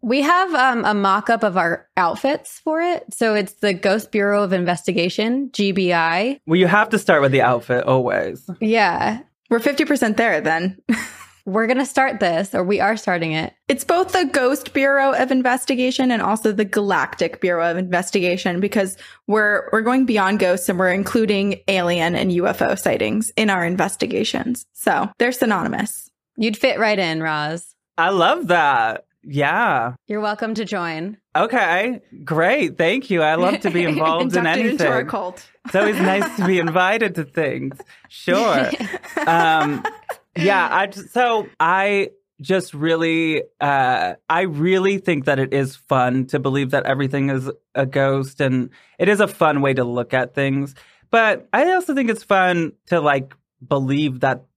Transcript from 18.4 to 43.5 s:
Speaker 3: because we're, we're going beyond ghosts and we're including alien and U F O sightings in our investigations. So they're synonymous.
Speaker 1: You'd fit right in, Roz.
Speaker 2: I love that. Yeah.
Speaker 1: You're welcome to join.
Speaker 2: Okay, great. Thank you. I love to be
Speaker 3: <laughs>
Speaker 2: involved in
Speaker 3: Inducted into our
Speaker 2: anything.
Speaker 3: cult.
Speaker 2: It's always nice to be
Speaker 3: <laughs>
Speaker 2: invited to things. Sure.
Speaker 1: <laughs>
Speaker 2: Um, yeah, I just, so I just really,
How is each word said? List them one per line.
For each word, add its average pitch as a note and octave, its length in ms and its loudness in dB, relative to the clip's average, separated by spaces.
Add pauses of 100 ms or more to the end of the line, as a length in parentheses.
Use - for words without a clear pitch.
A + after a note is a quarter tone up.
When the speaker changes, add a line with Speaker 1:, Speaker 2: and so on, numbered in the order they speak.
Speaker 3:
because G3 360 0 (300)
we're, G#3 480 2
we're A3 80 2
going B3+ 240 2
beyond G#3 320 2
ghosts F#3 320 0
and F#3 80 0
we're F3+ 160 2
including G3+ 720 0
alien F3 480 0
and - 180 0
U F3 120 0
F G#3 160 -2
O - 140 0
sightings F#3+ 600 -2
in G#3+ 140 0
our F#3 160 0
investigations. G3 1080 -4
So G3 440 -2
they're A#3+ 140 0
synonymous. G#3+ 800 -4 (260)
Speaker 1:
You'd A3 200 -2
fit - 200 0
right G#3+ 220 0
in, D#3+ 240 -2
Roz. D#3 500 -6 (240)
Speaker 2:
I E3+ 140 2
love G3+ 380 2
that. C#3 560 2 (180)
Yeah. C#3+ 720 0 (140)
Speaker 1:
You're G#3+ 140 -6
welcome G#3+ 340 -6
to G#3+ 100 -6
join. F3 520 -8 (180)
Speaker 2:
Okay, G#3 680 0 (220)
great. E3+ 540 0
Thank F#3+ 320 0
you. F3 120 0
I D#3 140 2
love F3+ 260 0
to G3+ 100 0
be F3 120 0
Speaker 3:
<laughs> - 20 0
Speaker 2:
involved D#3+ 500 0
in F3+ 40 2
Speaker 3:
Inducted F3 260 0
into F3+ 220 0
our C#3 80 0
Speaker 2:
anything. C#3 140 -4
Speaker 3:
cult. F#3 380 -8 (180)
Speaker 2:
It's A#3+ 100 -6
always G#3 220 2
nice F#3+ 400 0
to F#3 100 -2
be F#3 120 2
Speaker 3:
<laughs> E3 80 -2
Speaker 2:
invited F#3 480 0
to E3 80 -6
things. C#3 540 -6 (320)
Sure. F3 640 0
Speaker 1:
<laughs> - 40 -10 (480)
Speaker 2:
Um, D#3+ 580 2 (500)
yeah, F3+ 360 2
I F#3+ 160 0
just, G3 260 -16
so A#3 340 0 (120)
I G3 520 2 (300)
just F3 320 -2
really, D#3+ 680 0 (160)